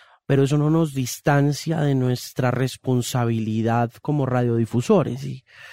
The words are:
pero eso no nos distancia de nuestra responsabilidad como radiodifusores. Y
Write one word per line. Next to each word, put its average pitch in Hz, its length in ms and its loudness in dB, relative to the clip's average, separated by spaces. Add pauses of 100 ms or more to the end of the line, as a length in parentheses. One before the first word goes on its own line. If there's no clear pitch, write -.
(260)
pero 139 180 4
eso 139 140 2
no 147 140 2
nos 160 240 0
distancia 143 840 0
de 143 120 2
nuestra 127 560 -2
responsabilidad 117 1400 -2 (100)
como 147 240 -2
radiodifusores. 123 1000 0
Y 131 200 -12 (300)